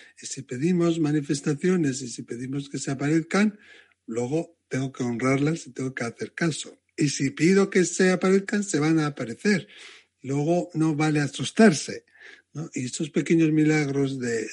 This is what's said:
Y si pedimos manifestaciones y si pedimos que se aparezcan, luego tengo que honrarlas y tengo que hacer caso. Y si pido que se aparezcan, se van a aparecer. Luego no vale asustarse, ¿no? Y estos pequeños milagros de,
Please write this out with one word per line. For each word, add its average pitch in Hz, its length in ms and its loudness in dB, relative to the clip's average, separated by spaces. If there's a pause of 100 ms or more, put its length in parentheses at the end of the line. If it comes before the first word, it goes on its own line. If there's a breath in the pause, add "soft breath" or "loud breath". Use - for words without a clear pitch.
(200 loud breath)
Y 120 60 -16
si - 160 -12
pedimos 170 580 0
manifestaciones 151 1000 0
y 123 60 -10
si - 160 -12
pedimos 131 440 -8
que 143 100 -8
se 143 120 -6
aparezcan, 160 680 0 (480 loud breath)
luego 123 520 -4 (100)
tengo 131 240 -4
que - 120 -6
honrarlas 135 600 0
y 123 60 -20
tengo 131 220 -8
que 123 100 -6
hacer 113 300 -10
caso. - 440 -4 (180)
Y 147 120 2
si 139 220 -2
pido 190 400 4
que 185 140 4
se 185 260 2
aparezcan, 196 520 2
se 160 160 -2
van 160 200 4
a 151 80 2
aparecer. 143 600 -2 (540 loud breath)
Luego 147 540 -2
no 156 200 2
vale 151 260 2
asustarse, 143 840 2 (480 loud breath)
¿no? 147 220 -10
Y 131 100 -4
estos 147 260 -6
pequeños 165 400 4
milagros 143 720 2
de, 117 320 -4